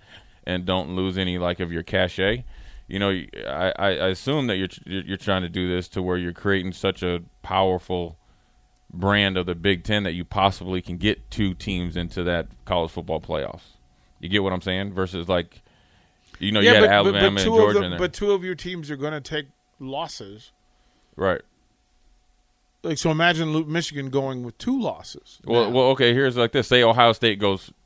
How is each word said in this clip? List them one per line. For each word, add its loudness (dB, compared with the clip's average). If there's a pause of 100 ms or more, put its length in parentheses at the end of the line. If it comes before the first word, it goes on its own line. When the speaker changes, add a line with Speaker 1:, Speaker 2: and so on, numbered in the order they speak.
(460)
Speaker 1:
and -4
don't -2
lose -2
any, -2
like, -2
of -6
your -4
cachet, -2 (440)
you -6
know, 2
I, -4
I, 0
I 0
assume -2
that -2
you're, -2 (160)
you're, -6
you're -8
trying -2
to -4
do -4
this -2
to -6
where 0
you're -4
creating 0
such -4
a -2 (200)
powerful -2 (760)
brand 2
of -2
the -2
Big 0
Ten 0
that -4
you -6
possibly 0
can -8
get -2
two -2
teams -6
into -4
that 0 (180)
college -2
football -6
playoffs. -6 (580)
You -10
get 0
what 0
I'm -4
saying? -4
Versus, -4
like, -2 (760)
you -2
know, 2
Speaker 2:
Yeah, 8
Speaker 1:
you 10
had 8
Speaker 2:
but, 8
but, 4
Speaker 1:
Alabama 4
Speaker 2:
but 2
two 2
Speaker 1:
and 6
Georgia 6
Speaker 2:
of 0
Speaker 1:
in -4
Speaker 2:
the, -4
Speaker 1:
there. -2
Speaker 2:
but -14
two -2
of -2
your -6
teams -10
are -8
gonna -6
take -8 (340)
losses. -12 (640)
Speaker 1:
Right. 0 (1400)
Speaker 2:
Like, -4
so 2
imagine 2
Lu-, 0
Michigan -6
going -2
with -12
two -2
losses -10
Speaker 1:
Well, 4
Speaker 2:
now. 0
Speaker 1:
well, 4
okay, 6
here's 2
like 2
this. 2
Say 6
Ohio 8
State 2
goes 0 (140)